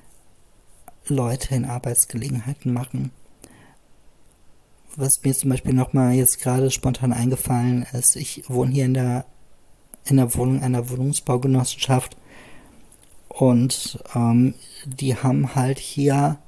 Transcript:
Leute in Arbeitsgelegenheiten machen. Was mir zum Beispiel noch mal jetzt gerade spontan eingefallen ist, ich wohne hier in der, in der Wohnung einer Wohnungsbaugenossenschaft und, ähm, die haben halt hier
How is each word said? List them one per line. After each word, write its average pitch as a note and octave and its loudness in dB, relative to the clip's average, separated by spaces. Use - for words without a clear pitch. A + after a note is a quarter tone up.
Leute C3 -2
in B2 0
Arbeitsgelegenheiten B2 -4
machen. B2+ -4
Was C#3 0
mir C3+ 2
zum C#3 -2
Beispiel B2+ -2
noch B2+ 2
mal B2+ 4
jetzt B2+ 2
gerade B2+ 2
spontan C3 0
eingefallen B2 0
ist, B2 2
ich - -10
wohne B2+ 0
hier C3+ 2
in B2+ 2
der, B2+ 0
in C3+ 4
der B2 4
Wohnung C3 0
einer B2+ -2
Wohnungsbaugenossenschaft C3 0
und, B2+ 0
ähm, A#2+ 4
die C3 -4
haben C3 0
halt C3+ 0
hier C#3+ 0